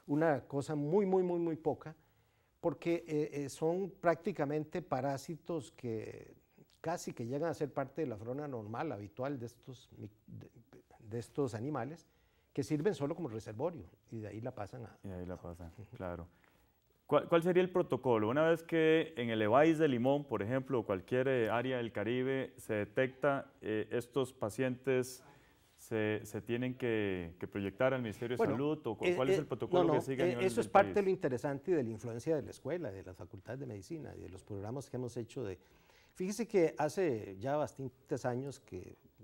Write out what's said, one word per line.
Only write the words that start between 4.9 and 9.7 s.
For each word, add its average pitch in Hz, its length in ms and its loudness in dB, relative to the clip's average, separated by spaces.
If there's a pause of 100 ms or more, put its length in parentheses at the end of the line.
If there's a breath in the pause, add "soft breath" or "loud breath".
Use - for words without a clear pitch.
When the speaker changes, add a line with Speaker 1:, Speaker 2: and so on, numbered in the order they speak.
Speaker 1:
que - 600 -8 (460)
casi 160 320 -4
que 117 140 -6
llegan 147 240 -2
a 139 40 -2
ser 135 160 -4
parte 135 300 -6
de 156 60 0
la 117 100 -4
flora 127 320 -8
normal, 120 440 -6
habitual 127 460 -6
de 113 80 -10
estos - 520 -18